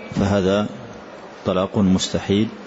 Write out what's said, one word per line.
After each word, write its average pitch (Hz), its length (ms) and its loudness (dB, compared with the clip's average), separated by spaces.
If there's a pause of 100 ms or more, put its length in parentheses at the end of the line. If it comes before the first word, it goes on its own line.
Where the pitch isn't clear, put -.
(160)
فهذا 101 520 2 (760)
طلاق 95 340 0
مستحيل 98 680 2 (180)